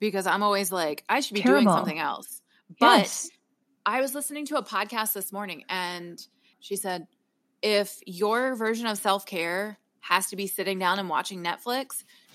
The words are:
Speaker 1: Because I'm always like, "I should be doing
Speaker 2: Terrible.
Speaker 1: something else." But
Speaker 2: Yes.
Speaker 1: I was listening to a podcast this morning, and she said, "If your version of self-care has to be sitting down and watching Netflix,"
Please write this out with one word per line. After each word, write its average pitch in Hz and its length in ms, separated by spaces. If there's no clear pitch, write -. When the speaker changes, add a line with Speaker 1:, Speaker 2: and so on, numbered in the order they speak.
Speaker 1:
Because 190 260
I'm 185 160
always 196 300
like, 160 380
"I 240 100
should 277 140
be 202 80
doing 254 220
Speaker 2:
Terrible. 190 100
Speaker 1:
something 156 240
else." - 420
But 247 180
Speaker 2:
Yes. - 320
Speaker 1:
I 220 160
was 269 120
listening 294 340
to 294 100
a 240 80
podcast 220 480
this 196 200
morning, 196 360
and 175 500
she - 160
said, 180 320
"If 208 440
your 220 500
version 226 320
of 208 100
self-care 196 800
has 190 280
to 196 80
be 196 120
sitting 190 300
down 185 200
and 190 100
watching 170 360
Netflix," 247 580